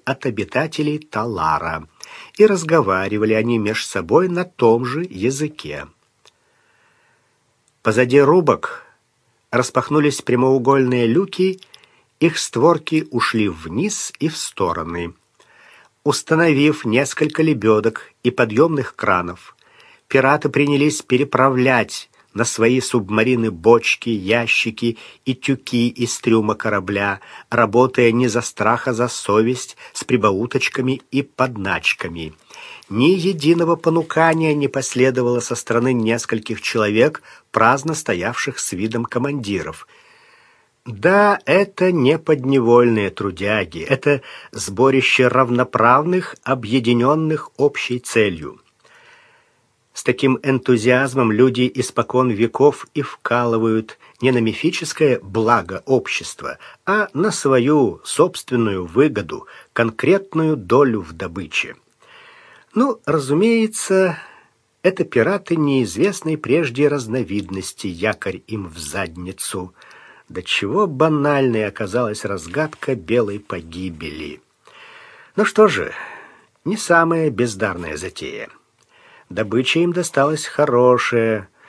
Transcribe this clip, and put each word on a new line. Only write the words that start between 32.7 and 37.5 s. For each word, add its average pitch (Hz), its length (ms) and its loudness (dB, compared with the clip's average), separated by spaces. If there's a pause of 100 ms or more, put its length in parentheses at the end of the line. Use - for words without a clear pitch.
Ни 123 220 4
единого 170 640 0
понукания 160 800 2
не 143 140 0
последовало 127 720 0
со 117 160 -6
стороны 120 380 0
нескольких 113 680 -2
человек, 110 600 0 (300)